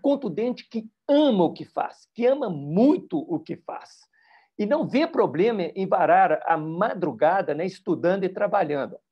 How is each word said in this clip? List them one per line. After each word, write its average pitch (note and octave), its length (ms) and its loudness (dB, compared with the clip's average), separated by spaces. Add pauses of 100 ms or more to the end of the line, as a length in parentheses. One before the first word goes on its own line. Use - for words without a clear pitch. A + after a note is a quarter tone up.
contundente B3 680 -2
que A3 180 -10 (200)
ama C#4 380 4
o - 80 0
que - 120 -16
faz, - 480 -10
que A#3 140 0
ama C4+ 200 2
muito E3+ 720 0
o D3+ 220 -4
que - 160 -12
faz, - 500 -16 (540)
e G#3 80 -2
não C#4+ 200 0
vê D4 200 2
problema G3 560 0
em F#3+ 240 -6
varar F3 580 4
a E3 120 0
madrugada, D#3+ 1000 -2
né, D#3+ 100 -4
estudando F#3 580 -2
e F#3 60 -2
trabalhando. F#3 720 -2 (120)